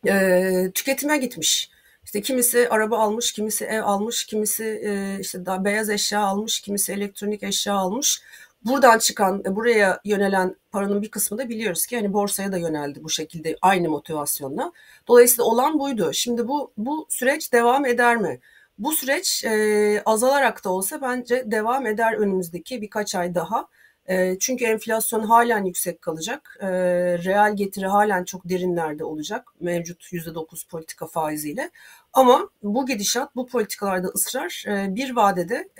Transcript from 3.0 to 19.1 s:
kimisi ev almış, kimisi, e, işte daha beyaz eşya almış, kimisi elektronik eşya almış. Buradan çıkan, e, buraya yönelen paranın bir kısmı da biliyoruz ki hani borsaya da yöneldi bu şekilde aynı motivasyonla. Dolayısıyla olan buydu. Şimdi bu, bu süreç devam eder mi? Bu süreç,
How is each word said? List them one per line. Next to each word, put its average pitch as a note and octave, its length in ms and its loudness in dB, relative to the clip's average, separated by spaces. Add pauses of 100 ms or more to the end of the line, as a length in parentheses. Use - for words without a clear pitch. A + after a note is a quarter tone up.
kimisi G#3+ 340 -4
ev A3 180 -2
almış, G#3 420 -2
kimisi, G#3+ 600 -4
e, G3 340 -4
işte F#3 260 -8
daha F#3+ 200 -2
beyaz G#3 240 0
eşya G#3 320 0
almış, G#3 400 -2
kimisi G3+ 320 -4
elektronik G3+ 500 -6
eşya G3+ 300 -2
almış. G3 480 0 (440)
Buradan B3 320 8
çıkan, G3 480 0
e, F#3+ 100 -2
buraya G#3+ 500 4
yönelen G3 500 2 (160)
paranın G3+ 300 0
bir G#3+ 100 -8
kısmı G#3 260 -4
da B3+ 120 -6
biliyoruz A3 360 -4
ki A#3+ 100 -8
hani G3+ 180 -2
borsaya G3+ 380 -2
da F#3 60 -2
yöneldi D3+ 460 -4
bu D#3 60 -12
şekilde D#3+ 520 -6
aynı F3+ 280 4
motivasyonla. D3+ 800 -4 (360)
Dolayısıyla A#3+ 360 8
olan C4 360 2
buydu. B3+ 340 0
Şimdi A#3 340 -2
bu, C#4 300 -4
bu C#4+ 320 -4
süreç C#4+ 440 -2
devam B3 320 4
eder A#3+ 320 4
mi? D#3+ 220 -4 (380)
Bu A#3+ 140 -4
süreç, D4 540 -2